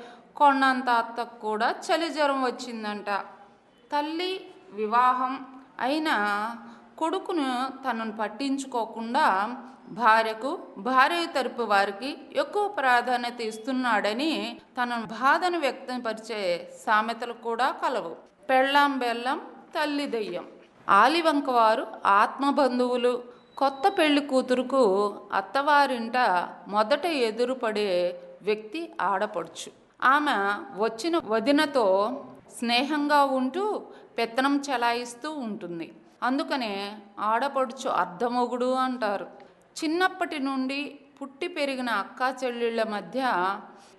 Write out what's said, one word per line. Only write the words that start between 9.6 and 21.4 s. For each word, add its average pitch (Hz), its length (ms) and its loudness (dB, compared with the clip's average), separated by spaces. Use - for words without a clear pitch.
భార్యకు, 220 720 2
భార్య 269 480 4
తరపు 240 360 -2
వారికి 208 560 2
ఎక్కువ 392 360 0
ప్రాధాన్యత 240 720 0
ఇస్తున్నాడని 226 1200 -2
తన 247 120 -2
బాధను 269 640 0
వ్యక్తపరిచే 220 1120 -4
సామెతలు 226 460 0
కూడా 233 380 -2
కలవు. 262 460 -4
పెళ్ళాం 277 500 4
బెల్లం, 247 420 -2
తల్లి 294 300 -2
దెయ్యం. 202 400 -6
ఆలివంక 285 640 6